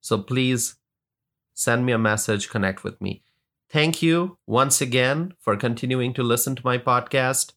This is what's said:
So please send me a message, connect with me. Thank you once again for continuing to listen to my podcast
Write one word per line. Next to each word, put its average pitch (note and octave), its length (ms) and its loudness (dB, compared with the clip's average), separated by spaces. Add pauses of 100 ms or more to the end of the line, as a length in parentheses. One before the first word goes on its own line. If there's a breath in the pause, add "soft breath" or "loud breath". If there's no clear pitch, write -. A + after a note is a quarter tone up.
So - 180 -2
please B2+ 580 -2 (760)
send B2 320 0
me B2+ 60 2
a A2+ 60 2
message, G#2+ 520 0
connect F#2+ 340 -2
with - 160 -8
me. G2 220 -8 (480)
Thank D#3 320 2
you E3+ 340 0 (100)
once C3 360 2
again C3 560 0
for G#2 180 0
continuing B2 580 -2
to C3+ 80 -2
listen A#2+ 340 0
to - 80 -14
my B2+ 120 0
podcast B2+ 800 0